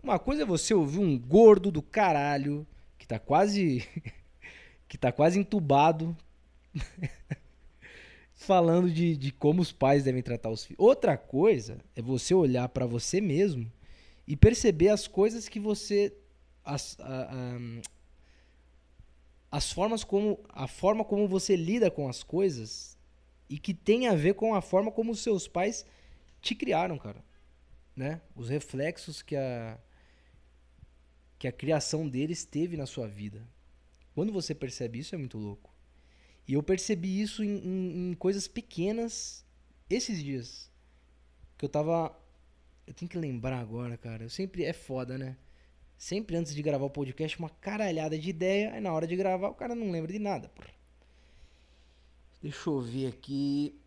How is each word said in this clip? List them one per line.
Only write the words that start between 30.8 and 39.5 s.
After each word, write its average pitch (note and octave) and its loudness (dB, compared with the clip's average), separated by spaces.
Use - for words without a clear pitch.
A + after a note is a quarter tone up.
que B2+ -8
a B2 -4
criação D3+ -2
deles D3+ -4
teve E3+ -6
na C#3 -6
sua A#2+ -8
vida. G#2 -12
Quando G3+ -4
você D#3+ -6
percebe A#2+ -8
isso, D#3+ -12
é E3+ -8
muito B2 -10
louco. G#2 -12
E C3+ -4
eu D3 0
percebi F#3 -2
isso G#3+ -4
em, G3+ -2
em, F3+ -4
em F3 -4
coisas F#3+ -2
pequenas A3 -8